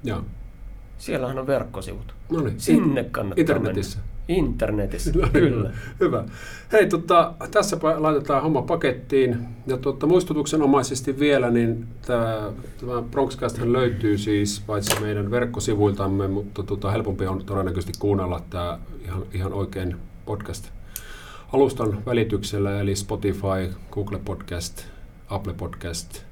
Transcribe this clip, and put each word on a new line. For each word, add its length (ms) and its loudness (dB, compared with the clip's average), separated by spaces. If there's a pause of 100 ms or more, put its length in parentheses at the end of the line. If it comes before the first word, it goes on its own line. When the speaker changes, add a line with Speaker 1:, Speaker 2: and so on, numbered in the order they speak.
Speaker 1:
Joo. 180 -2 (760)
Speaker 2:
Siellähän 420 -4
on 80 -4
verkkosivut. 680 -2 (140)
Speaker 1:
No 120 0
niin. 180 -2
Speaker 2:
Sinne 440 6
kannattaa 380 0
Speaker 1:
Internetissä. 580 2
Speaker 2:
mennä. 140 -8 (140)
Internetissä, 840 0
Speaker 1:
<laughs> 20 4
No 60 6
niin. 100 4
Speaker 2:
kyllä. 400 4 (280)
Speaker 1:
Hyvä. 240 2 (480)
Hei, 160 8
tota, 460 4 (180)
tässä 240 4
pa-, 260 2
laitetaan 420 2
homma 180 2
pakettiin. 760 2 (300)
Ja 100 0
tota, 300 0
muistutuksenomaisesti 1120 4
vielä, 300 6
niin 380 2 (200)
tää, 440 0 (280)
tämä 220 -4
Bronxcasthän 720 0
löytyy 440 4
siis 500 2
paitsi 340 0
meidän 300 -2
verkkosivuiltamme, 960 0
mutta 360 -4
tota, 280 -2
helpompi 360 -2
on 180 -4
todennäköisesti 540 -2
kuunnella 500 0
tää 300 -4 (260)
ihan, 180 -4 (100)
ihan 200 -2
oikein 420 -2 (300)
podcast-alustan 1800 -2
välityksellä, 760 0
eli 160 0
Spotify, 760 -2 (180)
Google 340 -4
Podcast, 600 -8 (440)
Apple 240 -4
Podcast 680 -8 (100)